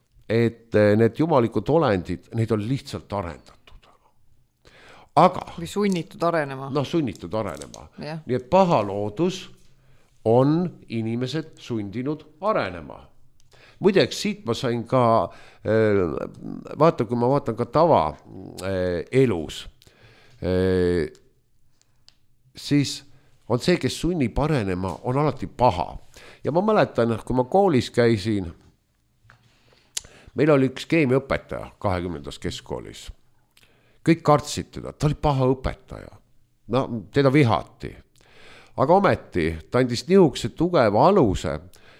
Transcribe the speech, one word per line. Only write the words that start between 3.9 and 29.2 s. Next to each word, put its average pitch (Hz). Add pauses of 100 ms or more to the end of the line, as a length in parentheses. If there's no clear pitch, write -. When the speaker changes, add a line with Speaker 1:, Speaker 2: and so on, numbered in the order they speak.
Speaker 1:
Aga 180 (120)
Speaker 2:
Või 165
sunnitud 185
arenema. 139
Speaker 1:
Noh, 139
sunnitud 104
arenema. 73 (140)
Speaker 2:
Jah. 156
Speaker 1:
Nii 123
et 127
paha 175
loodus 104 (800)
on 139 (240)
inimesed 120
sundinud 120 (160)
arenema. 95 (800)
Muideks, 175
siit 208
ma 117
sain 117
ka, 113 (340)
eh, 107 (800)
vaata, 160
kui 120
ma 120
vaatan 139
ka 117
tava, 113 (480)
eh, 90 (180)
elus, 87 (720)
eh, 92 (1500)
siis - (440)
on 120
see, 180
kes -
sunnib 156
arenema, 98
on 127
alati 139
paha. 107 (460)
Ja 131
ma 170
mäletan, 135
kui 123
ma 127
koolis 165
käisin, 107 (1800)